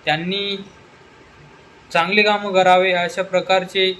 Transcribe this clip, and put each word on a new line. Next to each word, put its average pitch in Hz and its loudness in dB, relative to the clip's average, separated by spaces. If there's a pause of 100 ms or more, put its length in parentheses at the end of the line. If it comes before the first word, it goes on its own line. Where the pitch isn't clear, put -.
त्यांनी 196 -6 (1300)
चांगली 185 0
कामं 208 0
करावे 185 4
अशा 175 -2
प्रकारचे 185 0